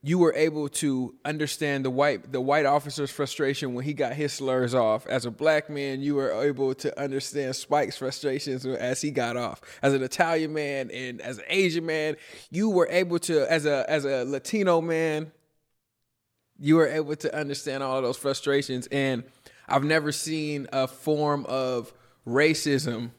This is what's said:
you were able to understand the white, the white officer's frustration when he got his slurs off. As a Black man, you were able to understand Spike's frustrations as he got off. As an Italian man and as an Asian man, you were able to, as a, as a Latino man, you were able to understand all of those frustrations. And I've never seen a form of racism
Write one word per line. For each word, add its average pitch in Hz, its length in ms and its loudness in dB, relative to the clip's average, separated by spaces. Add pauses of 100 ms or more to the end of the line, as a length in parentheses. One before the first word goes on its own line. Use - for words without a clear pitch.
you 160 160 2
were 165 160 6
able 151 340 2
to 131 460 -2 (100)
understand 147 600 -2
the 131 40 2
white, 131 420 2
the 131 100 0
white 143 240 4
officer's 143 440 0
frustration 139 600 -2
when 123 140 -6
he 151 80 -4
got 131 180 -2
his 147 220 -4
slurs 127 400 0
off. 110 320 2
As 123 180 -2
a 120 60 -6
Black 151 400 2
man, 139 320 -6
you 143 140 0
were 135 160 0
able 135 420 0
to - 280 -6
understand 135 540 -4
Spike's 147 400 -2
frustrations 131 720 -4
as 127 340 -4
he 151 100 -4
got 120 280 -2
off. 120 240 -6 (180)
As 139 140 4
an 131 80 0
Italian 160 500 0
man 143 380 -4
and 123 320 -10
as 120 160 -10
an 92 100 -14
Asian 170 380 2
man, 156 300 -2 (340)
you 202 180 0
were 180 220 4
able 175 300 2
to, 151 300 2
as 160 140 2
a, 143 240 2
as 147 160 0
a 135 220 0
Latino 165 560 2
man, 160 500 -2 (1300)
you 147 180 4
were 156 120 6
able 151 280 -2
to - 180 -4
understand 139 480 -4
all 131 140 -2
of 131 80 0
those 127 120 0
frustrations. 135 720 -2
And 135 360 0 (440)
I've 135 160 2
never 151 280 2
seen 151 600 -4
a 135 140 2
form 147 600 0
of 127 440 -2 (340)
racism 135 920 2